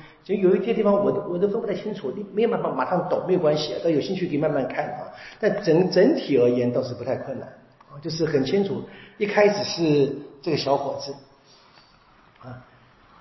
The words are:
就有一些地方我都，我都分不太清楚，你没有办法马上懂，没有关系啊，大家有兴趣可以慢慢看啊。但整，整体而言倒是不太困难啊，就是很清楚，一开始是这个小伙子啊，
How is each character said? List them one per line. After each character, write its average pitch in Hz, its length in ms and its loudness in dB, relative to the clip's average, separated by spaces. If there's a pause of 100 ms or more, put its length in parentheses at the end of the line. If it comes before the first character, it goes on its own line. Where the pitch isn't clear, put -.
(240)
就 190 260 2
有 190 60 6
一 - 100 -2
些 233 80 0
地 220 80 0
方 202 140 2
我 135 160 2
都， - 180 -4
我 175 80 -4
都 202 100 2
分 214 140 -2
不 202 60 -6
太 196 80 -2
清 208 180 -8
楚， 131 220 -6
你 202 180 -10
没 208 80 0
有 233 80 2
办 - 120 -2
法 165 100 -2
马 131 180 -4
上 147 180 0
懂， - 200 0
没 185 80 2
有 170 40 2
关 151 160 4
系 - 180 -4
啊， - 100 -6
大 - 0 -
家 170 80 2
有 143 100 2
兴 190 140 -4
趣 175 100 -2
可 143 80 -4
以 143 60 0
慢 151 120 0
慢 135 160 -2
看 - 160 -4
啊。 - 300 -10 (260)
但 196 240 0
整， 170 280 4
整 214 240 6
体 135 240 2
而 120 100 6
言 123 240 2
倒 131 80 0
是 - 140 -8
不 120 80 -10
太 123 140 -2
困 123 220 -10
难 - 80 -12 (440)
啊， - 100 -18
就 165 80 -8
是 156 160 -2
很 143 180 2
清 196 220 2
楚， 143 160 -4 (380)
一 202 80 0
开 208 200 4
始 - 160 0
是 151 520 2 (260)
这 - 80 -6
个 147 80 0
小 135 180 0
伙 - 240 -4
子 - 140 -10 (1300)
啊， 123 240 -18 (560)